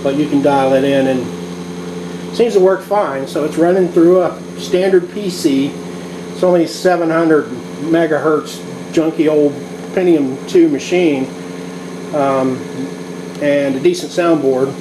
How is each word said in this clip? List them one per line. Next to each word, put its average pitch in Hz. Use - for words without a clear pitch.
but 139
you 147
can 143
dial 135
it 135
in, 139
and 131
it -
seems 226
to 202
work 185
fine. 143
So 147
it's 151
running 175
through 175
a 160
standard 180
P 208
C. 139
It's -
only 180
seven 170
hundred 165
megahertz 151
junky 156
old 147
Pentium 156
two 165
machine, 143
um, 135
and 143
a 135
decent 175
soundboard. 139